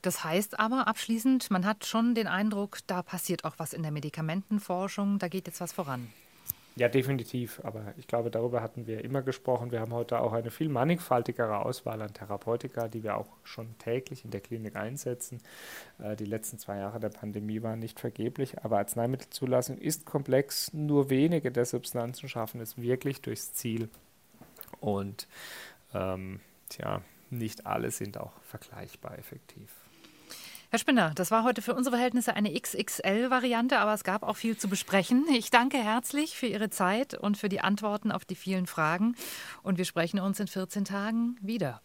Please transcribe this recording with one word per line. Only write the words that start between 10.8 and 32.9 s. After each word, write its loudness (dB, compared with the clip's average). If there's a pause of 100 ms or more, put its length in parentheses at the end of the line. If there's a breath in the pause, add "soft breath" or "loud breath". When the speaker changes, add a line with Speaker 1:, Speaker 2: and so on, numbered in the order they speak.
Speaker 2:
Auswahl -4
an -8
Therapeutika, -4
die -6
wir 0
auch -4 (160)
schon -12
täglich -4
in -10
der -4
Klinik -8
einsetzen. -6 (600 loud breath)
Äh, -4
die -6
letzten -6
zwei -8
Jahre -4
der -2
Pandemie -6
waren -4
nicht -10
vergeblich, -4
aber 4
Arzneimittelzulassung 0
ist -2
komplex. 2
Nur 4
wenige 4
der 4
Substanzen -4
schaffen -6
es -12
wirklich 0
durchs -8
Ziel. -2 (880)
Und, -2 (680 loud breath)
ähm, -4 (300 soft breath)
tja, -4 (280 loud breath)
nicht -6
alle 0
sind -8
auch -10 (120)
vergleichbar -14
effektiv. -18 (960 loud breath)
Speaker 1:
Herr 2
Spinner, 6
das 2
war 6
heute 4
für 0
unsere 2
Verhältnisse 2
eine 2
X-X-L-Variante, 2